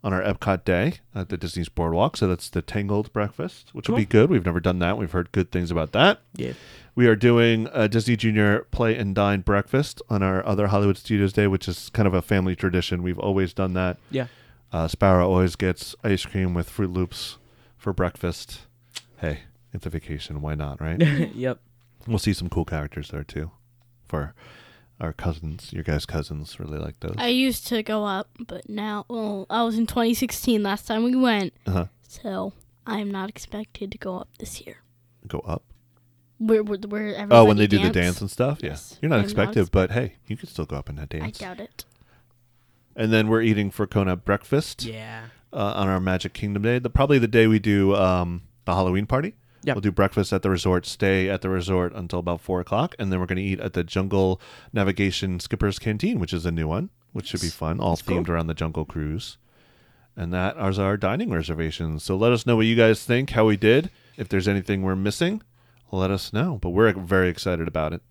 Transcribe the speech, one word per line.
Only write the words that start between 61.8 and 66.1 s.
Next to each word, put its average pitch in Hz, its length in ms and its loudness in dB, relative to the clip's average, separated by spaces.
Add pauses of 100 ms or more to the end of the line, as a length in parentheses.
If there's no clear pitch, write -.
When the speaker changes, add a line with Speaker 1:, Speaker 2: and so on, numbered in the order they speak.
Speaker 1:
So 95 120 -2
let 113 160 4
us 113 140 0
know 120 100 4
what 110 100 4
you 113 100 2
guys 113 280 6
think, 127 260 0
how 110 160 4
we 107 100 4
did. 117 340 4 (260)
If - 120 -8
there's 95 200 2
anything 98 340 0
we're 95 140 0
missing, 170 460 -2 (500)
let 95 180 0